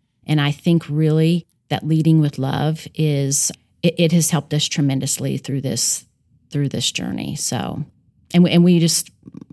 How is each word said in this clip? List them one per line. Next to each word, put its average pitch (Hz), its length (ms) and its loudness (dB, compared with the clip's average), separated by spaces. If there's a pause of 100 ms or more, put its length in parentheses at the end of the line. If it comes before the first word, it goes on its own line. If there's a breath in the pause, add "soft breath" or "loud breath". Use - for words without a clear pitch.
(260)
And 151 140 2
I 143 120 2
think 165 360 0
really 156 600 0 (220)
that - 160 -4
leading 160 360 4
with 143 180 -2
love 147 540 -4
is, 139 580 0 (300)
it, 170 160 0
it 165 140 2
has 165 180 4
helped 147 240 -2
us 147 120 0
tremendously 135 720 -2
through 131 240 -6
this, - 440 -4 (460)
through 143 180 -2
this - 220 -4
journey. - 440 -8
So, - 480 -6 (500)
and 175 100 6
we, 175 80 2
and 170 120 4
we 175 160 6
just, - 320 0 (420)